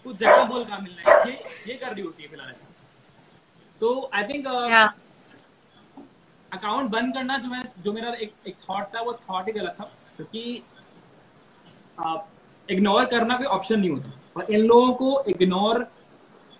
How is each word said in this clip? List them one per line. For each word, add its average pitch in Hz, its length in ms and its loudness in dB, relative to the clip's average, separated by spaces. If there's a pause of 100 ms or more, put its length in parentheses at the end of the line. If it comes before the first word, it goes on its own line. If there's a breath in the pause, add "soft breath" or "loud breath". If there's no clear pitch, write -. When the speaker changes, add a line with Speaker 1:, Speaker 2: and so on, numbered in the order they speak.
Speaker 1:
तू 254 80 -14
जगह 208 320 6
बोल 240 200 -4
कहाँ 202 160 -10
मिलना 180 320 0
है", 233 180 6
ये, 269 140 -12 (240)
ये 247 60 -10
कर 262 180 -10
रही 202 100 -10
होती 160 200 -12
है 147 60 -18
फिलहाल 139 220 -18
ऐसा। - 180 -20 (1120)
तो 247 380 -2
I - 20 2
think, 269 260 -6
अ, 247 240 -2
Speaker 2:
या। 220 240 6 (1600)
Speaker 1:
अकाउंट 214 380 -4
बंद 247 240 -2
करना 262 240 -4
जो 254 100 -8
मैं, 254 160 -8 (180)
जो 202 100 -2
मेरा 226 160 -6
एक, 226 240 -8 (160)
एक 190 80 -14 (140)
थॉट 202 140 -6
था, 226 160 -8
वो 233 120 -4
थॉट 190 340 -8
ही 214 60 -4
गलत 196 280 -6
था, - 40 -14 (320)
क्योंकि, 226 460 -12 (1400)
अ, 160 260 -6 (460)
इग्नोर 202 340 4
करना 240 320 0
कोई 254 100 -4
ऑप्शन 202 340 0
नहीं 185 100 2
होता। 131 240 -8 (220)
और 175 140 -8
इन 214 100 4
लोगों 240 340 8
को 262 340 0
इग्नोर 185 500 2 (800)